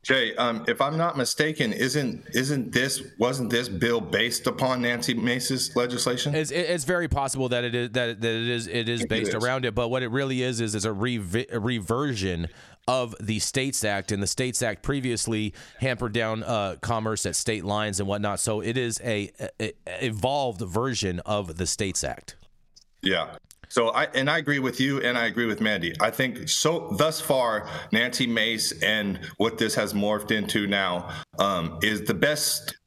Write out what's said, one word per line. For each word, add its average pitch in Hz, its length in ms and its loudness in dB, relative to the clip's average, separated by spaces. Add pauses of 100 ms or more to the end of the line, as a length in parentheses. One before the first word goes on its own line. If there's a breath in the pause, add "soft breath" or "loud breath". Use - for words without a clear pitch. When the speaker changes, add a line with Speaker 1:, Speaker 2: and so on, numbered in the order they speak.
Speaker 1:
Jay, 127 340 2
um, 117 320 0
if 117 140 0
I'm 147 160 2
not 165 180 0
mistaken, 147 560 0
isn't, 131 600 -2
isn't 127 400 0
this, 131 280 2 (180)
wasn't 123 300 0
this 117 200 0
bill 113 320 0
based 113 460 0
upon 127 340 0
Nancy 120 320 0
Mace's 123 640 0
legislation? 123 580 0
Speaker 2:
It's, 156 160 0
it's 165 320 -2
very 175 240 0
possible 135 400 0
that 120 160 0
it 120 100 -2
is, 120 180 -2
that, 117 280 0
that 113 160 2
it 117 140 0
is, 117 180 -2
it 113 220 -2
is 117 140 0
Speaker 1:
It - 60 -4
Speaker 2:
based 104 240 0
Speaker 1:
is. - 20 0
Speaker 2:
around 127 280 0
it. 117 100 -2
But 120 140 0
what 127 160 0
it 117 60 -4
really 131 320 0
is, 123 180 0
is, 110 160 -2
is 98 80 0
a 113 60 0
revi-, 107 600 0
a 117 80 -4
reversion 104 920 0 (360 loud breath)
of 123 360 0
the 107 180 0
States 135 460 0
Act, 101 260 0
and 101 100 0
the 95 60 0
States 127 340 -2
Act 107 220 -2
previously 113 680 0 (260 loud breath)
hampered 123 320 -2
down, 110 320 0
uh, 101 380 0
commerce 110 440 0
at 85 120 -2
state 110 260 0
lines 104 380 0
and 98 80 0
whatnot. 101 320 0
So 107 180 0
it 117 160 -2
is 120 300 -2
a, 104 340 -2
a, - 320 -6 (160)
a - 180 -6
evolved 123 540 -2
version 104 640 -2
of 95 340 -2
the 90 100 -2
States - 380 -2
Act. - 320 -8 (680)
Speaker 1:
Yeah. 85 360 2 (360)
So 117 160 4
I, 120 140 2 (100)
and 135 160 2
I 165 80 4
agree 143 220 2
with 127 200 -2
you, 135 220 2
and 123 160 2
I 117 80 2
agree 113 220 2
with 104 120 -2
Mandy. 101 400 0
I 113 120 4
think 127 360 -2
so, 165 480 2
thus 156 240 2
far, 117 480 2 (240 loud breath)
Nancy 120 360 2
Mace 113 440 2 (120)
and 101 360 2 (180 loud breath)
what 113 200 2
this 110 160 2
has 104 220 0
morphed 104 340 0
into 104 380 2
now, 92 420 0 (300 loud breath)
um, 82 420 2
is 107 220 2
the 113 100 0
best - 720 0